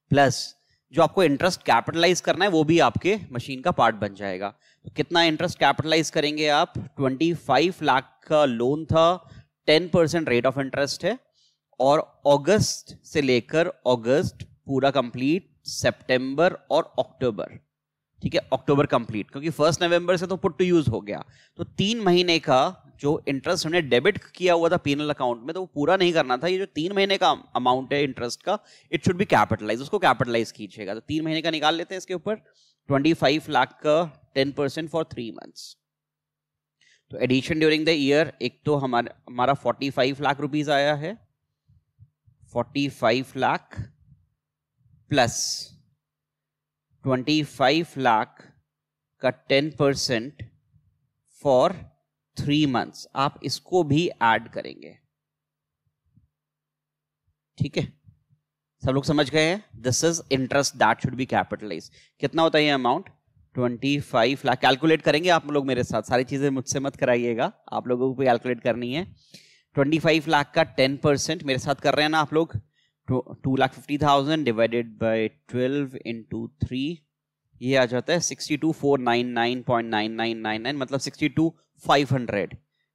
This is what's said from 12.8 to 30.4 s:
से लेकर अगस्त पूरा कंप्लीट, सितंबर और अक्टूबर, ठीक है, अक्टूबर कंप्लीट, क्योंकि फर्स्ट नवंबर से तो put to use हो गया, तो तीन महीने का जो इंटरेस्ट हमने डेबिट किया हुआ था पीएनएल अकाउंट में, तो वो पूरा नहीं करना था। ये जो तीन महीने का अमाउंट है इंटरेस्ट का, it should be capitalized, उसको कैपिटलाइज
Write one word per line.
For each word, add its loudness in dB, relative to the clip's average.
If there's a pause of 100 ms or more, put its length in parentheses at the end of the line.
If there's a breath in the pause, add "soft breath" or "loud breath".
से -2
लेकर 2 (200)
अगस्त 0 (200)
पूरा 0
कंप्लीट, -2
सितंबर 0 (120)
और 0
अक्टूबर, -6 (640)
ठीक -6
है, 0 (120)
अक्टूबर 0
कंप्लीट, -4
क्योंकि -8
फर्स्ट 0
नवंबर 2
से -6
तो -6
put -4
to 2
use 4
हो -4
गया, -10 (340 soft breath)
तो -6
तीन -4
महीने 4
का 0 (140)
जो 0 (180)
इंटरेस्ट -2
हमने 0
डेबिट 2
किया 0
हुआ 2
था 2
पीएनएल -2
अकाउंट -4
में, -10
तो -8
वो -8
पूरा 2
नहीं 2
करना 2
था। -4
ये 0
जो -4
तीन -4
महीने 0
का 4 (260)
अमाउंट 0
है 0
इंटरेस्ट -8
का, -4 (340 soft breath)
it -2
should 0
be 0
capitalized, 0
उसको -4
कैपिटलाइज 0